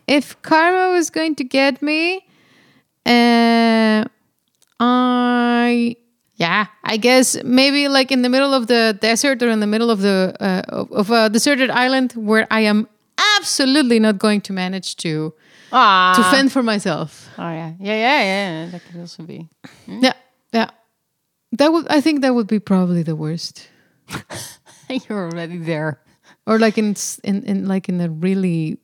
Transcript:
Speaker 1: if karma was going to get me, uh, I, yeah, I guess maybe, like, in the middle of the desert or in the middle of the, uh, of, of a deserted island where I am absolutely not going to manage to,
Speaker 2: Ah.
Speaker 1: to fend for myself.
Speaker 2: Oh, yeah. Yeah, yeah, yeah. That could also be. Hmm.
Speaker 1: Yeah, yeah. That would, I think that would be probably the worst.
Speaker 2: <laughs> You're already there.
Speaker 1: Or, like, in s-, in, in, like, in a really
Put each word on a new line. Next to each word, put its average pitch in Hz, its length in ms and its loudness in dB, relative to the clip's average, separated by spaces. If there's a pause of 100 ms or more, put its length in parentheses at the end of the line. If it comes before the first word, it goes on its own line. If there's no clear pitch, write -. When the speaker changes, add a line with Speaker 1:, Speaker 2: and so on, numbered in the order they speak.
Speaker 1:
if - 340 -2
karma 359 520 2
was 349 160 0
going 320 260 -2
to 277 80 -6
get 269 380 0
me, 320 360 -2 (880)
uh, 233 1000 4 (760)
I, 240 1160 0 (400)
yeah, 180 300 0 (180)
I 214 140 -2
guess 247 460 4
maybe, 277 440 2
like, 269 240 2
in 254 120 0
the 247 60 0
middle 269 240 2
of 247 140 0
the 226 320 2
desert 233 420 0
or 240 80 0
in 220 120 0
the 208 60 -2
middle 220 220 0
of 208 120 0
the, 190 380 0
uh, 190 280 -2
of, - 240 -8
of 208 200 -2
a 220 180 4
deserted 254 400 0
island 254 440 0
where 220 380 0
I 220 100 0
am 214 280 0 (480)
absolutely 269 640 2
not 220 180 2
going 208 240 0
to 196 120 -12
manage 185 440 -8
to, 156 360 -4 (380)
Speaker 2:
Ah. 190 460 6
Speaker 1:
to 226 60 6 (120)
fend 269 160 2
for 277 120 -2
myself. 185 720 -4
Speaker 2:
Oh, 180 120 -12
yeah. 160 300 -10
Yeah, 196 160 -6
yeah, 247 260 2
yeah. 190 500 -4
That 175 140 -16
could 175 140 -18
also 170 240 -16
be. 160 240 -16 (380)
Hmm. 196 160 -14
Speaker 1:
Yeah, 262 120 2 (400)
yeah. 226 160 0 (840)
That 285 180 2
would, 330 160 -2
I 294 140 2
think 294 200 0
that 262 140 2
would 226 120 0
be 214 120 -2
probably 180 440 0
the 156 120 -4
worst. 156 520 -10 (420)
Speaker 2:
<laughs> - 800 -18
You're 208 420 -6
already 170 260 -10
there. 156 420 -6 (480)
Speaker 1:
Or, 220 120 2
like, 220 180 2
in 214 140 0
s-, - 320 -8
in, 202 200 -4
in, 196 240 -4
like, 190 220 -4
in 180 120 -2
a 170 80 -2
really 170 760 -2